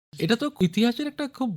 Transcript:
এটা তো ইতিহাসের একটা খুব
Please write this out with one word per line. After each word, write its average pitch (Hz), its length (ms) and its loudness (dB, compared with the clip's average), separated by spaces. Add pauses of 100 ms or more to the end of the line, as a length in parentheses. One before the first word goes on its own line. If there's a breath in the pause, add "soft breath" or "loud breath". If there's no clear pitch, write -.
(180)
এটা 165 180 2
তো 294 140 -2 (100)
ইতিহাসের 226 460 2
একটা 294 220 -6
খুব 262 280 -4